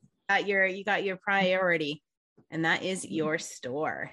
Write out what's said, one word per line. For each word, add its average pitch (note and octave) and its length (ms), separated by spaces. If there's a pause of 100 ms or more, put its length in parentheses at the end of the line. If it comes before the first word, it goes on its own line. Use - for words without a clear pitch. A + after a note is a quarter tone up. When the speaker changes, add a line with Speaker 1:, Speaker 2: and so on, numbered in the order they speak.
(280)
Speaker 1:
Got F#3+ 200
your, G3 160
you F#3+ 200
got G3 200
your F#3+ 120
priority. F#3 840 (480)
And E3 140
that E3 180
is F#3 220
Speaker 2:
Mm-hmm. - 100
Speaker 1:
your D#3 240
store. C3 760